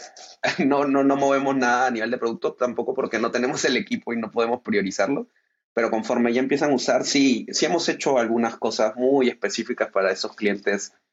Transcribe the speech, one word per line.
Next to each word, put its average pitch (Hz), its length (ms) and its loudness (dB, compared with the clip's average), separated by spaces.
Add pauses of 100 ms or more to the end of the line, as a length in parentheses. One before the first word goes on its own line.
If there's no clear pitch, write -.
(540)
<laughs> 151 120 0
no, 139 200 2
no, 139 180 2
no 139 120 4
movemos 139 400 2
nada 123 320 2
a 123 40 0
nivel 113 200 -2
de 127 60 -2
producto, 117 360 -4
tampoco 120 400 -2
porque 117 260 -2
no 117 120 0
tenemos - 340 -2
el 131 120 2
equipo 117 360 -6
y 117 40 -4
no 113 140 -6
podemos 117 300 -2
priorizarlo. 113 640 -2 (460)
Pero 113 180 0
conforme 117 400 0
ya 120 80 2
empiezan 143 320 0
a 135 40 4
usar, 127 280 2
sí, 131 480 2
sí - 140 0
hemos 170 240 0
hecho 151 280 0
algunas 117 380 0
cosas 110 400 -2
muy 127 320 4
específicas 113 640 -4
para 95 180 2
esos 107 240 -4
clientes 101 600 -2 (200)